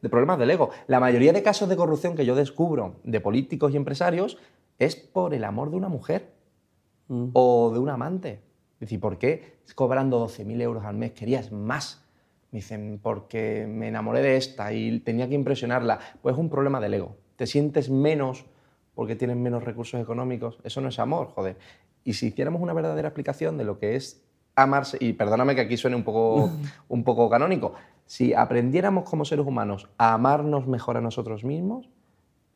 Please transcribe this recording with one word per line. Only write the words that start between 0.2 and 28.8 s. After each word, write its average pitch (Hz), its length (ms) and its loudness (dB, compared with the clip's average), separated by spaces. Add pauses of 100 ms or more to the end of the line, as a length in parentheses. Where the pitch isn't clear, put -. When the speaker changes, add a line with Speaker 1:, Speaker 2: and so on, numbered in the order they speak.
Speaker 1:
del 123 120 4
ego. 160 180 4 (180)
La 127 140 4
mayoría 127 320 8
de 202 100 2
casos 208 240 2
de 185 80 2
corrupción 165 400 0
que 147 100 0
yo 123 100 4
descubro 139 680 0
de 110 160 0
políticos 135 540 0
y 147 40 0
empresarios 170 600 0 (420)
es 131 160 2
por 180 380 -4
el 117 100 -2
amor 110 260 -4
de 165 60 -4
una 190 140 -4
mujer - 500 -6 (680)
Speaker 2:
Mm. 123 260 -4
Speaker 1:
o 120 400 6
de 117 60 -2
un 139 100 0
amante. 143 520 -6 (340)
Es - 60 -20
decir, 107 200 -6
"¿Por 92 160 -2
qué - 400 -4 (180)
cobrando 131 440 2
doce 107 260 -6
mil 113 160 -6
euros 113 240 -4
al 104 100 -8
mes 117 160 -6
querías 110 400 -4
más?". 110 540 -8 (460)
Me 110 80 -8
dicen, 104 440 -10
"Porque 110 640 -4
me 110 220 -8
enamoré 110 320 -2
de 131 160 4
esta 107 340 -6
y 113 300 -2
tenía 120 260 -2
que 139 80 -2
impresionarla". 127 640 0 (220)
Pues 135 140 0
es 147 40 -2
un 165 100 0
problema 139 300 0
del 101 140 -4
ego. 98 240 -6 (180)
Te 127 120 -4
sientes 143 420 0
menos 135 560 0 (500)
porque 113 220 -4
tienes 123 180 -2
menos 120 280 -2
recursos 117 380 -8
económicos. 117 640 -6
Eso 117 160 -10
no 135 100 -4
es 120 100 -6
amor, 147 360 -2
joder. 95 220 -4 (480)
Y 117 80 -2
si 113 140 -2
hiciéramos 151 340 -2
una 170 120 -4
verdadera 156 360 -2
explicación 147 480 -6
de 120 80 -4
lo 104 120 -4
que 107 200 -2
es - 260 -12 (320)
amarse, 139 440 4
y 117 140 0
perdóname 117 420 2
que 127 60 2
aquí 117 160 -2
suene 123 200 0
un 113 60 -2
poco, 113 460 2 (200)
Speaker 2:
<laughs> - 180 -20
Speaker 1:
un 120 160 -2
poco 117 260 4
canónico, 139 440 2 (320)
si 123 280 0
aprendiéramos 131 760 2